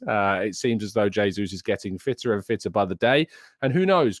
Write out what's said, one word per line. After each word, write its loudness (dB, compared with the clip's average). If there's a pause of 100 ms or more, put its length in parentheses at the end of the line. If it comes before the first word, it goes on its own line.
Uh, 2
it -4
seems -2
as -8
though 2
Jesus 0
is -10
getting -4
fitter -2
and -4
fitter -4
by 2
the -4
day, 2 (360)
and 0
who 2
knows, 4